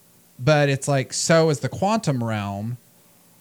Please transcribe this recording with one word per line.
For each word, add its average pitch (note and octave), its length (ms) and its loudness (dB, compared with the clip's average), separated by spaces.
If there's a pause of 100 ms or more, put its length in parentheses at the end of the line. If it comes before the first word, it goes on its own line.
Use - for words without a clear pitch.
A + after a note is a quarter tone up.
(400)
but D3 300 4
it's C3+ 180 -2
like, C#3 260 0
so E3 360 4
is C#3+ 100 0
the B2+ 100 -4
quantum F#3+ 540 -2
realm, G#2+ 540 -6 (640)